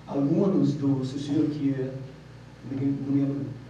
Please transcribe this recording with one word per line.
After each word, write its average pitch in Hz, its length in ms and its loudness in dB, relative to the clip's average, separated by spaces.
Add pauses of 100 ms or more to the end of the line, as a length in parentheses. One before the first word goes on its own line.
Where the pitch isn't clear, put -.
alunos 151 680 4
do 135 300 0
Saussure, 143 440 0
que 139 300 0
eu 127 120 -4 (1160)
não 139 80 0
lembro 139 260 2 (300)